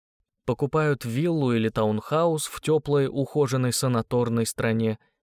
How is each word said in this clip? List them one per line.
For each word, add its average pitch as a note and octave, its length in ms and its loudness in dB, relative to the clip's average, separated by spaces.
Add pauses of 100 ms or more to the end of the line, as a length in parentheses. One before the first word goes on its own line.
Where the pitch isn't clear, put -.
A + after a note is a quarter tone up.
(440)
покупают C#3+ 600 -2
виллу C#3 480 0
или A2+ 160 2
таунхаус D3 800 0
в - 140 -12
теплой, C#3+ 480 2
ухоженной C3 640 0
санаторной A#2 760 0
стране A2+ 540 0 (220)